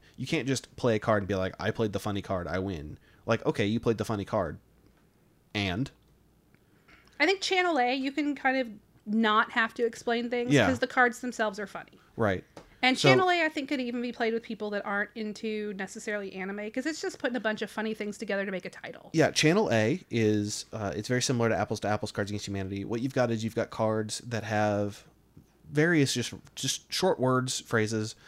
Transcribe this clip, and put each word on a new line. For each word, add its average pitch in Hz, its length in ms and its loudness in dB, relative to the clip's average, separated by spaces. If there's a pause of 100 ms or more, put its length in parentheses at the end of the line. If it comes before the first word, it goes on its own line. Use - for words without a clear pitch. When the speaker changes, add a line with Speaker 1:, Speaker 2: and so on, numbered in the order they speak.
(180)
Speaker 1:
You 127 100 -8
can't 147 200 -2
just - 280 -4
play 117 200 2
a 107 40 0
card 104 240 2
and 92 40 -6
be 101 80 0
like, 92 220 -2
"I 104 140 -2
played 107 220 -2
the 101 80 -4
funny 101 200 -4
card, 90 280 -4
I 90 100 -2
win." 85 380 -6 (280)
Like, 113 200 0
okay, 131 200 2
you 110 140 0
played 113 180 2
the 110 60 -4
funny 101 220 -4
card. 80 320 -2 (1000)
And? 127 340 0 (1300)
Speaker 2:
I 285 80 2
think 381 140 4
Channel 359 400 2
A, 247 160 2
you 269 160 -2
can 294 240 -2
kind 262 220 0
of 262 100 0 (380)
not 220 460 2
have 226 240 0
to 240 100 0
explain 233 440 -2
things 240 220 -2
Speaker 1:
Yeah. 226 160 6
Speaker 2:
'cause 254 120 2
the 247 80 0
cards 240 340 2
themselves 214 380 -2
are 202 80 -8
funny. - 300 -16 (200)
Speaker 1:
Right. 101 260 2 (380)
Speaker 2:
And 254 160 4
Speaker 1:
So - 120 4
Speaker 2:
Channel 370 200 8
A, 349 160 2
I 311 40 0
think, 294 200 -6
could 285 100 0
even 240 220 -4
be 240 100 -4
played 226 220 -2
with 226 100 -2
people 208 280 -8
that 208 140 -4
aren't 208 300 -4
into 214 600 -6
necessarily 202 560 -6
anime 196 380 -6
'cause 254 160 -4
it's 311 120 -4
just 381 200 -6
putting 254 180 -2
a - 20 -4
bunch 220 220 -2
of 208 100 -4
funny 220 220 -4
things 208 240 -8
together 196 280 -4
to 202 60 -6
make 185 140 -6
a 185 40 -12
title. - 440 -14
Speaker 1:
Yeah, 147 180 6
Channel 180 400 4
A 113 380 4
is, 107 640 2
uh, 104 200 -4
it's 101 140 -6
very 123 140 2
similar 117 280 2
to 107 80 2
Apples 107 240 -2
to 104 60 -2
Apples, 104 240 0
Cards 101 200 -4
Against 104 160 -6
Humanity. 98 360 -4
What 117 180 -4
you've 135 120 -4
got 123 180 2
is 113 140 -2
you've 110 100 -6
got 113 140 -2
cards 110 580 -2
that 113 160 -4
have 104 600 0 (640)
various 151 420 4
just, 120 200 -4 (220)
just - 360 -6
short - 280 2
words, 127 420 2
phrases, 107 540 0 (120)